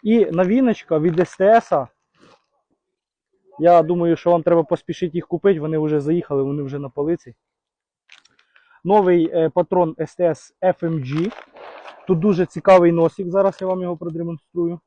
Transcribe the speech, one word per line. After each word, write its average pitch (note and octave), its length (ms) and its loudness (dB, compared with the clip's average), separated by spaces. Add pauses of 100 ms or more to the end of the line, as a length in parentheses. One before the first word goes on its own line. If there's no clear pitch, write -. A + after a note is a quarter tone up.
І A3 240 2
новіночка F#3+ 720 0
від E3 220 0
С - 160 -4
Т G#3+ 240 4
С. C#3+ 260 -4 (1700)
Я E3+ 240 6
думаю, E3+ 340 0
що - 140 -2
вам E3+ 120 2
треба E3+ 200 2
поспішити E3 540 -6
їх E3+ 120 -8
купити, F3 320 0
вони D#3 180 -4
вже D3+ 220 0
заїхали, D3 420 -2
вони C#3+ 200 -4
вже C#3 160 -10
на C#3+ 100 -12
полиці. C#3+ 460 -6 (1500)
Новий, F3+ 480 4
е, D#3+ 180 0
патрон F3 480 0
С D#3 180 -10
Т F3+ 80 -2
С - 300 -4 (100)
Ф F#3 180 0
М E3 220 -4
Джі. D#3 280 -4 (760)
Тут F#3 120 0
дуже F3+ 280 0
цікавий F3 460 4
носик, E3+ 380 -2
зараз G3 300 -2
я F#3+ 60 -8
вам F#3 160 -6
його F3 140 -8
продемонструю. E3+ 920 -8